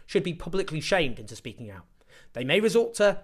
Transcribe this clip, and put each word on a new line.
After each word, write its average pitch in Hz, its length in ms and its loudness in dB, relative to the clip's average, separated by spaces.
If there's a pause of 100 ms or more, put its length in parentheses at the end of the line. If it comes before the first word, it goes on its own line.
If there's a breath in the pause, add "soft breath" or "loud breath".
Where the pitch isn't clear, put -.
should 190 160 0
be 170 100 -4
publicly 170 480 -4
shamed 147 380 0
into 107 160 -14
speaking 113 340 -14
out. 90 160 -16 (480 soft breath)
They 123 100 -4
may 147 160 4
resort 226 360 2
to 202 280 4